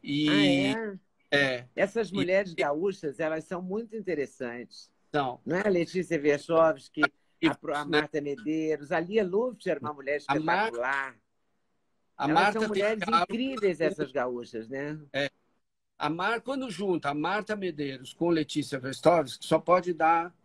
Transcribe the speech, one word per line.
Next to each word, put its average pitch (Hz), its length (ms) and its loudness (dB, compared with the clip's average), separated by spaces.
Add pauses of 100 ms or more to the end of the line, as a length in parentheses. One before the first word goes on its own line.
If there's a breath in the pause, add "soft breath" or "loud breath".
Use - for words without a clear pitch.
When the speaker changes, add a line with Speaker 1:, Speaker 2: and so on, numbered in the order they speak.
Speaker 1:
E 285 680 2
Speaker 2:
Ah, 208 200 -6 (340)
é? 143 80 4
Speaker 1:
é. 127 360 0
Speaker 2:
Essas 196 360 0
Speaker 1:
E 185 40 -10
Speaker 2:
mulheres 185 380 2
gaúchas, 160 640 -2
elas 160 260 -2
são 185 180 -6
muito 214 340 -8
interessantes. 131 920 -6 (200)
Speaker 1:
São. 131 360 -2
Speaker 2:
Não 160 100 0
é? 196 100 0
A 208 40 4
Letícia 170 500 0
Wierchowski, 151 800 2 (400)
Speaker 1:
E 165 80 4
Speaker 2:
a 139 60 2
Pro-, 147 200 -6
a 147 120 -4
Speaker 1:
né? 151 140 4
Speaker 2:
Marta 151 200 -4
Medeiros, 151 720 -4
a 165 80 2
Lia 196 240 0
Luft 208 420 -2
era 156 140 0
uma 147 140 -6
mulher 139 340 -4
Speaker 1:
A 147 100 2
Mar-, 170 280 2
Speaker 2:
espetacular. 135 500 -4 (1000)
Speaker 1:
a - 60 -2
Speaker 2:
Elas 151 100 2
Speaker 1:
Marta 190 180 6
Speaker 2:
são 220 80 -2
Speaker 1:
tem 214 80 0
Speaker 2:
mulheres 208 360 0
Speaker 1:
diálogo 180 280 2
Speaker 2:
incríveis, 226 460 -2
Speaker 1:
com 160 60 0
Speaker 2:
essas 151 280 -2
gaúchas, 120 560 -4
né? 143 300 -8 (140)
Speaker 1:
É. 135 180 -2 (680)
A 151 120 0
Mar-, 202 320 -2
quando 262 280 -6
junta 170 400 -2
a 143 40 -4
Marta 196 420 -2
Medeiros 143 560 -8
com 170 160 0
Letícia 147 540 0
Wierchowski, 139 640 2
só 165 120 4
pode 175 360 2
dar 165 400 2 (100)